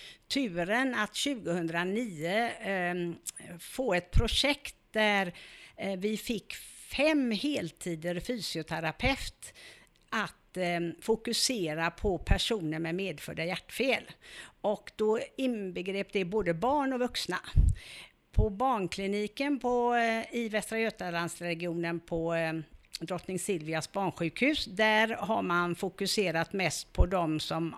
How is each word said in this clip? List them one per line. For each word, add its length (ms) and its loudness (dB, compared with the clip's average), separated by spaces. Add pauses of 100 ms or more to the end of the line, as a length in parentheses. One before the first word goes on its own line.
(280)
turen 680 0
att 200 -2
tjugohundranio, 1400 -2 (120)
ehm, 520 -2 (460)
få 340 -2
ett 160 0
projekt 680 4 (140)
där, 420 2 (440)
eh, 220 -4
vi 180 -2
fick 380 -4 (420)
fem 340 4
heltider 880 -2
fysioterapeut 1300 -4 (580)
att, 460 -6
ehm, 440 -2
fokusera 880 0
på 280 0
personer 600 2
med 160 -2
medfödda 500 -6
hjärtfel. 580 -2 (580)
Och 360 -2
då 220 2 (180)
inbegrep 760 -4
det 120 2
både 300 0
barn 380 2
och 80 -2
vuxna. 380 -2 (920)
På 180 4
barnkliniken 1080 0
på, 360 2
eh, 420 0
i 120 0
Västra 300 -2
Götalandsregionen 1200 -2
på, 340 -2
eh, 180 0 (480)
Drottning 380 -4
Silvias 540 -4
barnsjukhus, 720 0
där 440 4
har 340 0
man 320 2
fokuserat 800 0
mest 400 -2
på 140 6
de 340 2
som 380 -2